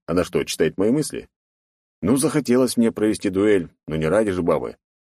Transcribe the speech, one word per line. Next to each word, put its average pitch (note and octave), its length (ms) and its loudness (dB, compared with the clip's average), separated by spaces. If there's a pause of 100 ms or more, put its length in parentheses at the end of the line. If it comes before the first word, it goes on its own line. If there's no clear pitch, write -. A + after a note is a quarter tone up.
она F2 180 0
что, D2+ 200 -4
читает D#2+ 340 -2
мои G#2 140 2
мысли? C3 360 -4 (720)
Ну, G#2 160 2
захотелось C3 600 0
мне A#2 140 2
провести G#2 380 -2
дуэль, F#2+ 400 2 (180)
но D2+ 80 -4
не D#2 120 -2
ради G2+ 240 2
же F2+ 100 -2
бабы. C#2+ 360 -2 (340)